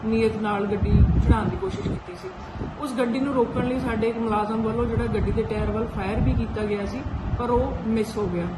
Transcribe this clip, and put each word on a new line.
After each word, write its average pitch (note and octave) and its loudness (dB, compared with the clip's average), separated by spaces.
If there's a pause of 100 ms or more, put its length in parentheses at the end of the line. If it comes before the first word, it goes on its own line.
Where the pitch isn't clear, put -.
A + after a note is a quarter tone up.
ਨੀਅਤ A3 2
ਨਾਲ G#3 -2
ਗੱਡੀ G3+ 0 (340)
ਚੜ੍ਹਾਉਣ A3 6
ਦੀ G#3 -2
ਕੋਸ਼ਿਸ਼ F#3+ -4
ਕੀਤੀ F3 -6 (100)
ਸੀ। - -10 (520)
ਉਸ C4 -4
ਗੱਡੀ B3 0
ਨੂੰ C#4 -2
ਰੋਕਣ B3 2
ਲਈ B3+ 0
ਸਾਡੇ A3+ 0
ਇੱਕ A3+ -2
ਮੁਲਾਜ਼ਮ A3 0
ਵੱਲੋਂ A3+ 0
ਜਿਹੜਾ A3+ 0
ਗੱਡੀ G#3 0
ਦੇ A3+ 0
ਟਾਇਰ G#3+ 0
ਵੱਲ A3 0
ਫਾਇਰ G#3+ -2
ਵੀ B3 4
ਕੀਤਾ A3 0
ਗਿਆ G#3 -2
ਸੀ, G#3+ -6 (360)
ਪਰ A#3+ -2
ਉਹ B3+ 2 (140)
ਮਿਸ A3 0
ਹੋ G#3 -2
ਗਿਆ। F3 -2 (140)